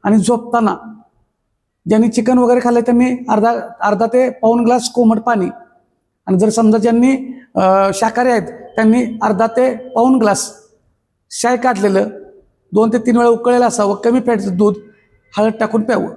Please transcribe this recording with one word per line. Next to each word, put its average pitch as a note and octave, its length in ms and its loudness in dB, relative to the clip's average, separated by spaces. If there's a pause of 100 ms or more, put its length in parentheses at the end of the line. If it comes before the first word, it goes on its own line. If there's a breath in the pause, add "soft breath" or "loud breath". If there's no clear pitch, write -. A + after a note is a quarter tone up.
आणि G#3 140 2
झोपताना A#3 580 0 (1120)
ज्यांनी A3 180 4
चिकन A#3+ 300 0
वगैरे B3 260 4
खाल्लंय A#3+ 180 2
त्यांनी B3 480 0
अर्धा, A3+ 240 2 (280)
अर्धा G#3 240 0
ते B3 240 0
पाऊण A#3 340 0
ग्लास A#3+ 260 0
कोमट A3 300 0
पाणी, G#3+ 280 -2 (800)
आणि F#3 140 0
जर G#3+ 100 2
समजा A3 280 2
ज्यांनी, A#3+ 640 0 (140)
अ, F#3+ 380 2
शाकाहारी A3+ 380 0
आहेत G#3 160 -2 (280)
त्यांनी A3+ 300 2 (160)
अर्धा G3+ 260 0
ते B3 280 0
पाऊण B3 400 0
ग्लास G#3 380 0 (800)
शाय A#3+ 260 -2
काढलेलं G#3 500 0 (640)
दोन A3 220 2
ते B3 40 0
तीन A#3 200 2
वेळा A#3+ 120 4
उकळलेलं A#3+ 380 2
असावं, G#3 280 -2
कमी A#3 240 0
फॅटचं G3+ 380 -2
दूध, G#3 160 2 (640 soft breath)
हळद G#3+ 220 0
टाकून A3 240 -2
प्यावं. A3 340 -2